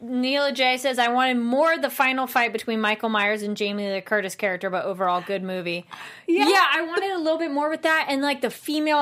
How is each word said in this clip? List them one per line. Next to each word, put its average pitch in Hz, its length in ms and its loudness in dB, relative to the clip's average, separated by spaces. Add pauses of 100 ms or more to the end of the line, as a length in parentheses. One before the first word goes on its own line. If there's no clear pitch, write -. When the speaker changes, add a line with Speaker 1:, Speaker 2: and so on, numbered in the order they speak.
Speaker 1:
Neela 262 520 0
J 254 260 2
says, 262 200 -2
"I 240 100 4
wanted 254 280 2
more 269 380 2
of 269 80 -4
the 269 80 0
final 262 360 0
fight 240 240 0
between 220 300 -4
Michael 214 300 0
Myers 208 320 0
and 208 160 -4
Jamie 202 340 -4
Lee 190 80 -4
Curtis 190 340 -2
character, 190 360 -4
but 180 160 -2
overall 185 340 0
good 190 220 -6
movie." 175 420 -6 (420)
Speaker 2:
Yeah. 359 220 4
Speaker 1:
Yeah, 381 240 6
I 269 80 2
wanted 359 300 -2
a 370 80 -4
little 320 200 0
bit 330 120 -2
more 294 180 0
with 311 140 -4
that 320 260 2
and, 269 140 0
like, 285 180 -2
the 240 80 0
female 302 520 0